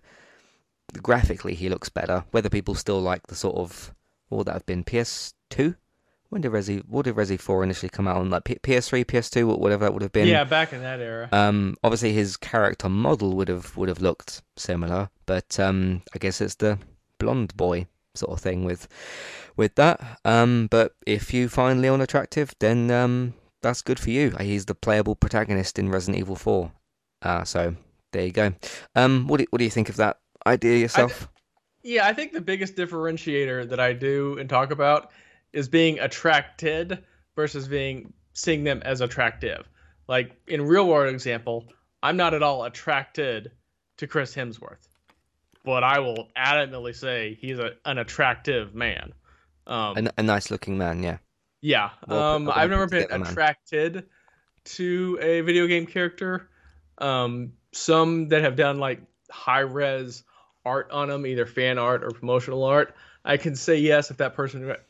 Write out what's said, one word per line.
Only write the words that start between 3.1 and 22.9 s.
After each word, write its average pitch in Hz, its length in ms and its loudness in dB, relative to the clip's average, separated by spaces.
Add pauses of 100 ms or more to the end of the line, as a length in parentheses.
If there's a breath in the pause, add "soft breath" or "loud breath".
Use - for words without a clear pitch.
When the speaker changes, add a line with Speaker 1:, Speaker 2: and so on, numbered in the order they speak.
Speaker 1:
the - 80 -14
sort 92 200 -4
of, 90 380 -8 (340)
what 110 120 -4
would 98 80 -2
that - 80 -4
have 92 100 -10
been, 90 180 -4
P 117 160 -2
S - 340 -6 (160)
two? 156 260 0 (520)
When 208 140 -6
did 131 100 -2
Resi, 101 380 -2
what 127 160 -2
did 120 100 -2
Resi 98 240 0
four 95 240 0
initially 92 260 -2
come 98 200 -2
out 90 80 0
on? 92 120 0
Like, 87 140 -2
P-, 123 180 -4
P 131 140 2
S 123 140 0
three, 123 160 2
P - 120 0
S 117 120 -2
two, 117 200 2
wh-, 107 100 2
whatever 101 260 2
that 101 80 2
would 101 80 -6
have 98 100 -6
been. 107 160 6
Speaker 2:
Yeah, 156 160 6
back 156 300 0
in 127 80 -10
that 127 180 -8
era. 117 320 -8
Speaker 1:
Um, 101 500 4
obviously, 113 300 2
his 104 240 0
character 101 540 0
model 104 480 2
would 95 100 0
have, 90 300 -6
would 98 100 -2
have 85 140 -4
looked - 400 -2 (160)
similar, 90 520 -4 (160)
but, - 320 -4
um, 95 440 2 (120)
I - 40 -10
guess 95 240 -2
it's 101 140 -4
the 107 220 0 (400)
blonde 110 380 -2
boy 87 320 -2 (260)
sort - 200 -6
of 90 80 -6
thing 92 240 -2
with, 90 240 -4 (640 loud breath)
with 107 200 2
that. 139 500 4
Um, 117 440 4
but 113 240 4 (120)
if 104 280 -2
you 123 140 2
find 127 340 2
Leon 135 200 4
attractive, 139 580 -2
then, 117 320 4